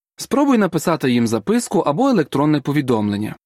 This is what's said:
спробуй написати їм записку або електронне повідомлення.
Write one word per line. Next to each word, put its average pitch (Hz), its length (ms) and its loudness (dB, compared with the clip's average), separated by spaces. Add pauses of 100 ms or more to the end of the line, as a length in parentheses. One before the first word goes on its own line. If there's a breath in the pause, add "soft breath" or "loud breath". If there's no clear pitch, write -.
(160)
спробуй 269 420 0
написати 151 540 0
їм 120 140 2
записку 170 520 -2
або 165 300 0
електронне 151 520 0
повідомлення. 110 840 -2